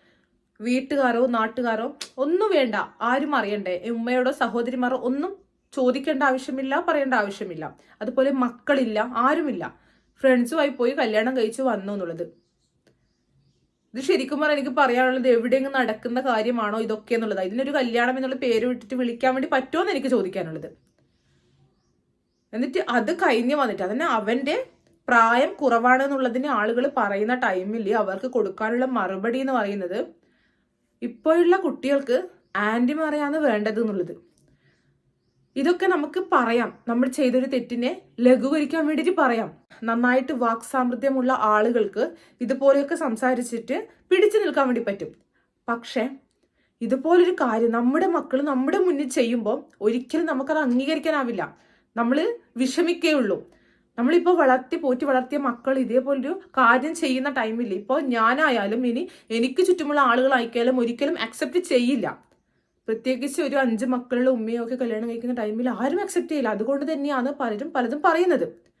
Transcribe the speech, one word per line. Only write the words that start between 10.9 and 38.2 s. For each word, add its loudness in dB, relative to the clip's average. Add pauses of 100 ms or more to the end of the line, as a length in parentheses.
കല്യാണം 0
കഴിച്ച് -2
വന്നു -2
എന്നുള്ളത്. -6 (1700)
ഇത് -8
ശരിക്കും 0
പറഞ്ഞാൽ 2
എനിക്ക് -4
പറയാനുള്ളത് 4
എവിടെയെങ്കിലും 2
നടക്കുന്ന -2
കാര്യമാണോ 0
ഇതൊക്കെ -4
എന്നുള്ളത്. -2
ഇതിനൊരു -4
കല്യാണം 0
എന്നുള്ള -4
പേര് 0
വിട്ടിട്ട് -4
വിളിക്കാൻ 0
വേണ്ടി -2
പറ്റുമോ 0
എന്ന് 0
എനിക്ക് -2
ചോദിക്കാനുള്ളത്. -2 (1800)
എന്നിട്ട് -2
അത് 2
കഴിഞ്ഞ് 2
വന്നിട്ട് -2
അതന്നെ -2
അവന്റെ -2 (400)
പ്രായം 4
കുറവാണ് 4
എന്നുള്ളതിന് 0
ആളുകൾ 0
പറയുന്ന 0
ടൈമിൽ -2
അവർക്ക് -2
കൊടുക്കാനുള്ള -2
മറുപടി -2
എന്ന് -2
പറയുന്നത് -4 (840)
ഇപ്പോഴുള്ള 4
കുട്ടികൾക്ക് 0 (320)
ആന്റിമാരെയാണ് 0
വേണ്ടത് 0
എന്നുള്ളത്. -2 (1400)
ഇതൊക്കെ 0
നമുക്ക് 0
പറയാം, 2
നമ്മൾ 2
ചെയ്തൊരു 0
തെറ്റിനെ -4 (180)
ലഘൂകരിക്കാൻ 4